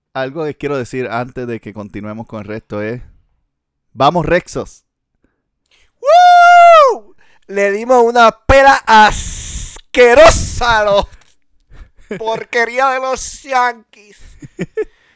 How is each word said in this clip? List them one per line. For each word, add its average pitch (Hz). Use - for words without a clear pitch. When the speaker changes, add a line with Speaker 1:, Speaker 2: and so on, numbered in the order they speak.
Speaker 1:
algo 135
que 143
quiero 143
decir 127
antes 120
de 117
que 104
continuemos 107
con 110
el 101
resto 107
es, 113
¡vamos, 175
Rexos! -
Speaker 2:
¡Woo! 698
Le 202
dimos 240
una 233
pela 269
asquerosa -
a 208
los 202
Speaker 1:
<laughs> 196
Speaker 2:
porquería 233
de 262
los 262
Yankees. 240